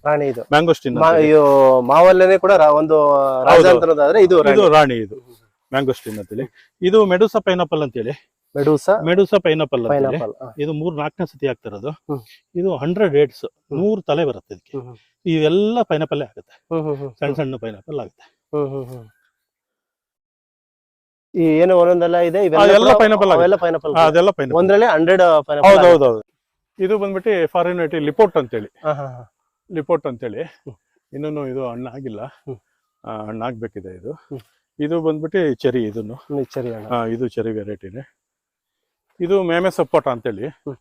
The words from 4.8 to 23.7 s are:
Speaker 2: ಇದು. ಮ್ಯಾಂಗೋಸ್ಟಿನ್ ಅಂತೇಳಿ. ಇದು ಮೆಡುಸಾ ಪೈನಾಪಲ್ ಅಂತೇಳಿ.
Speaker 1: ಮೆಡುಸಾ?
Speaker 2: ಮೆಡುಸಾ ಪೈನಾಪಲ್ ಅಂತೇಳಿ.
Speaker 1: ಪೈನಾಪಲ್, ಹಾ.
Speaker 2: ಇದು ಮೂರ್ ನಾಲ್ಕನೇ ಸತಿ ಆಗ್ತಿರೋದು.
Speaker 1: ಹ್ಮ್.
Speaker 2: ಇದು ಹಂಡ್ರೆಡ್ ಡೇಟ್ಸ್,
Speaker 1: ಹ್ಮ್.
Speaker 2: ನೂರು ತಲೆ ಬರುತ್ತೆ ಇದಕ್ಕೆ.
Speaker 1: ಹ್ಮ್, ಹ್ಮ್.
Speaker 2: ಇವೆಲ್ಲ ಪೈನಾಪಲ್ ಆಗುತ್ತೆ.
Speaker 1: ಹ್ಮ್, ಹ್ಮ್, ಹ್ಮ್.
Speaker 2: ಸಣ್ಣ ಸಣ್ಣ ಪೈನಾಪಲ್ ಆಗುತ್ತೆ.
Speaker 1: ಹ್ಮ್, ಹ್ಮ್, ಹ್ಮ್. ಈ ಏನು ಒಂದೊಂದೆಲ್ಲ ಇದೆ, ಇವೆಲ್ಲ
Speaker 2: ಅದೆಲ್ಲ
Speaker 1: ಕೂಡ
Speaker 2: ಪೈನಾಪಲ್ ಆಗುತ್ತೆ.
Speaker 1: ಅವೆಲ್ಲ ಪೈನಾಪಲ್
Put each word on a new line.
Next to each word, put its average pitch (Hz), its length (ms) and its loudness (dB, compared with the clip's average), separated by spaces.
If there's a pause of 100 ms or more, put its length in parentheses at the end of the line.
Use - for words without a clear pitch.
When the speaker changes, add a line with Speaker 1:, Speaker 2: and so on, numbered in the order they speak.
Speaker 2:
ಇದು. 107 200 -8 (560)
ಮ್ಯಾಂಗೋಸ್ಟಿನ್ 127 480 -4
ಅಂತೇಳಿ. 107 260 -12 (360)
ಇದು 202 240 4
ಮೆಡುಸಾ 196 340 0
ಪೈನಾಪಲ್ 175 440 -2
ಅಂತೇಳಿ. 123 300 -8 (420)
Speaker 1:
ಮೆಡುಸಾ? 151 460 0
Speaker 2:
ಮೆಡುಸಾ 180 360 0
ಪೈನಾಪಲ್ 156 480 -2
ಅಂತೇಳಿ. 139 220 -2
Speaker 1:
ಪೈನಾಪಲ್, 131 340 -8
ಹಾ. 120 160 -18
Speaker 2:
ಇದು 151 160 -6
ಮೂರ್ 156 220 -8
ನಾಲ್ಕನೇ 151 300 -8
ಸತಿ 139 220 -10
ಆಗ್ತಿರೋದು. 113 420 -10
Speaker 1:
ಹ್ಮ್. 151 300 -12 (360)
Speaker 2:
ಇದು 175 200 -4
ಹಂಡ್ರೆಡ್ 170 380 -4
ಡೇಟ್ಸ್, 143 320 -2
Speaker 1:
ಹ್ಮ್. - 340 -12
Speaker 2:
ನೂರು 208 220 -4
ತಲೆ 156 240 -4
ಬರುತ್ತೆ 110 280 -10
ಇದಕ್ಕೆ. 92 240 -18
Speaker 1:
ಹ್ಮ್, 123 100 -14
ಹ್ಮ್. 120 100 -20 (280)
Speaker 2:
ಇವೆಲ್ಲ 185 560 0
ಪೈನಾಪಲ್ 156 400 -4
ಆಗುತ್ತೆ. - 340 -18 (160)
Speaker 1:
ಹ್ಮ್, 160 120 -6
ಹ್ಮ್, 151 140 -6
ಹ್ಮ್. 139 220 -12
Speaker 2:
ಸಣ್ಣ 143 140 -4
ಸಣ್ಣ 131 220 -6
ಪೈನಾಪಲ್ 113 440 -12
ಆಗುತ್ತೆ. - 260 -18 (280)
Speaker 1:
ಹ್ಮ್, 147 140 -4
ಹ್ಮ್, 135 180 -12
ಹ್ಮ್. 123 200 -20 (2250)
ಈ 175 80 -2
ಏನು 165 320 2
ಒಂದೊಂದೆಲ್ಲ 175 420 2
ಇದೆ, 175 280 0
ಇವೆಲ್ಲ 170 180 2
Speaker 2:
ಅದೆಲ್ಲ 208 280 4
Speaker 1:
ಕೂಡ 214 80 4
Speaker 2:
ಪೈನಾಪಲ್ 214 240 2
ಆಗುತ್ತೆ. 190 100 2
Speaker 1:
ಅವೆಲ್ಲ 175 220 2
ಪೈನಾಪಲ್ 165 400 -4